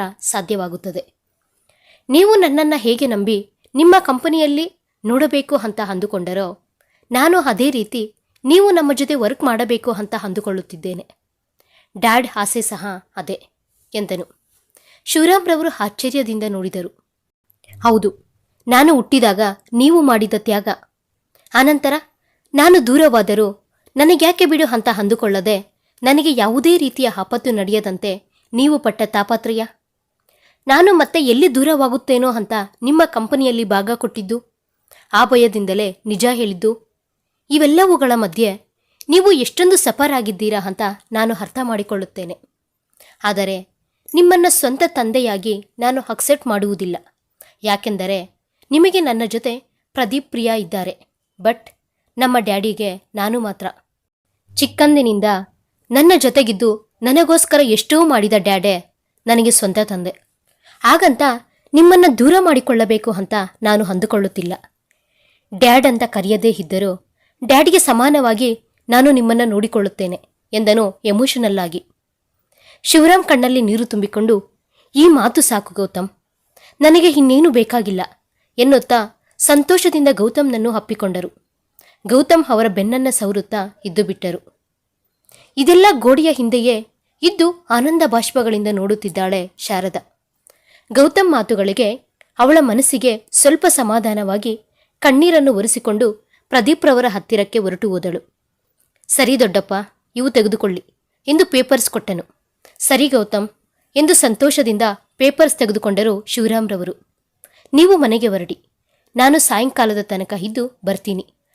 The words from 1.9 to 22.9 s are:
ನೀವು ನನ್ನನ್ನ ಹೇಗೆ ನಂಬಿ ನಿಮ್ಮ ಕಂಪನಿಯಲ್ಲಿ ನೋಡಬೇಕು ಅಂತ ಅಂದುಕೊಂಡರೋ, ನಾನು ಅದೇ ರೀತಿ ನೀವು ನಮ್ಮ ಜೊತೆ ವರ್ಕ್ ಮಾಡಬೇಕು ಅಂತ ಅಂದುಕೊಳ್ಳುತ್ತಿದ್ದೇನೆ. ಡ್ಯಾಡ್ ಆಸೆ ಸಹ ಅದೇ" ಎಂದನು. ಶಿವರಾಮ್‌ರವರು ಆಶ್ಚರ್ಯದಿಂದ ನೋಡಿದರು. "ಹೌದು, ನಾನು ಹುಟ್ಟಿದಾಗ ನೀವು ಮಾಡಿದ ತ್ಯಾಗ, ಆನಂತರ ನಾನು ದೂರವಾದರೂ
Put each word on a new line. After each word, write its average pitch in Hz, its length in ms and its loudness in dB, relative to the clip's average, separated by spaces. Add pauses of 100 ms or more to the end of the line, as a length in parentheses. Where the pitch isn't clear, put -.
ನೀವು 381 260 4
ನನ್ನನ್ನ 311 420 0
ಹೇಗೆ 240 300 -2
ನಂಬಿ 208 420 -4 (260)
ನಿಮ್ಮ 339 240 6
ಕಂಪನಿಯಲ್ಲಿ 311 760 -2 (320)
ನೋಡಬೇಕು 277 500 -2
ಅಂತ 214 320 -8
ಅಂದುಕೊಂಡರೋ, 185 800 -8 (440)
ನಾನು 320 280 2
ಅದೇ 262 300 0
ರೀತಿ 226 460 -6 (300)
ನೀವು 381 260 4
ನಮ್ಮ 302 220 2
ಜೊತೆ 277 220 -4
ವರ್ಕ್ 240 280 -4
ಮಾಡಬೇಕು 233 480 -2
ಅಂತ 208 320 -8
ಅಂದುಕೊಳ್ಳುತ್ತಿದ್ದೇನೆ. 185 840 -10 (880)
ಡ್ಯಾಡ್ 233 380 0
ಆಸೆ 214 260 -6
ಸಹ 208 240 -10 (300)
ಅದೇ" 196 300 -12 (480)
ಎಂದನು. 190 480 -10 (640)
ಶಿವರಾಮ್‌ರವರು 330 640 0 (100)
ಆಶ್ಚರ್ಯದಿಂದ 226 680 -6
ನೋಡಿದರು. 185 640 -12 (720)
"ಹೌದು, 220 520 0 (320)
ನಾನು 277 280 6
ಹುಟ್ಟಿದಾಗ 226 460 0 (320)
ನೀವು 302 280 4
ಮಾಡಿದ 226 360 0
ತ್ಯಾಗ, 208 300 -4 (840)
ಆನಂತರ 277 400 2 (600)
ನಾನು 294 340 6
ದೂರವಾದರೂ 220 840 2 (280)